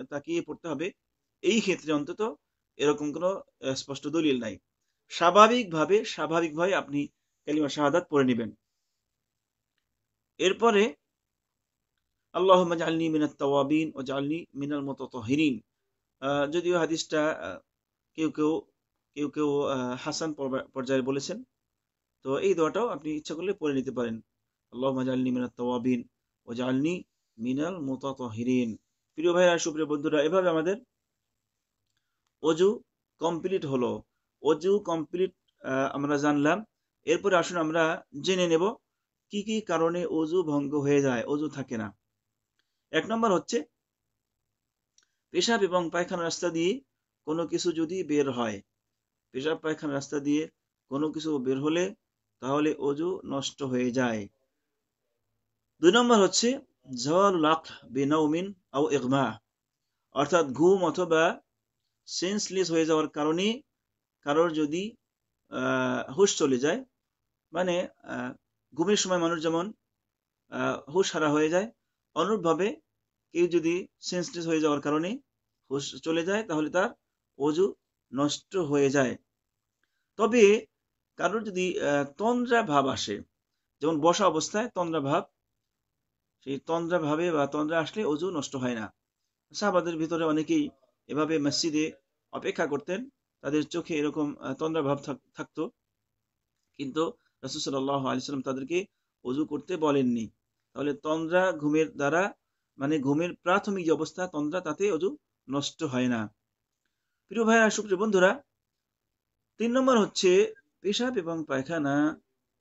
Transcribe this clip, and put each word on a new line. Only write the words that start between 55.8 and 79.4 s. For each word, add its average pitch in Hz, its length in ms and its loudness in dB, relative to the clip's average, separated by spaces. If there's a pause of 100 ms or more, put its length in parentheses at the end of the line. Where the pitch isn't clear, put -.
দুই 175 100 10
নম্বর 240 320 6
হচ্ছে 185 240 2 (540)
জাওয়ালুল 175 420 4
আকল 156 280 0 (180)
বিনাউমিন 151 560 0 (260)
আও 139 180 0
ইগমা, 135 360 2 (880)
অর্থাৎ 151 320 2
ঘুম 165 380 4
অথবা 160 380 2 (840)
সেন্সলেস 190 640 -2
হয়ে 165 160 2
যাওয়ার 156 220 2
কারণে 156 380 -2 (800)
কারোর 160 260 2
যদি, 156 300 -2 (680)
আহ, 127 600 -2
হুঁশ 196 260 4
চলে 135 200 2
যায়, 160 220 0 (720)
মানে, 175 360 -2 (140)
আহ, 123 300 -8 (420)
ঘুমের 180 220 2
সময় 185 220 0
মানুষ 165 240 0
যেমন, 170 300 0 (800)
আহ, 127 380 -4
হুঁশ 180 220 2
হারা 156 180 0
হয়ে 156 240 2
যায়, 202 140 0 (460)
অনুরূপভাবে 175 540 0 (640)
কেউ 175 140 2
যদি 170 400 -2 (140)
সেন্সলেস 175 460 -6
হয়ে 160 140 0
যাওয়ার 147 200 2
কারণে 156 300 0 (600)
হুঁশ 139 140 -4 (120)
চলে 160 280 -2
যায়, 202 200 -2
তাহলে 156 260 -2
তার 190 200 0 (480)
অজু 156 360 2 (380)
নষ্ট 143 440 -4
হয়ে 143 340 2
যায়। 131 260 2 (1000)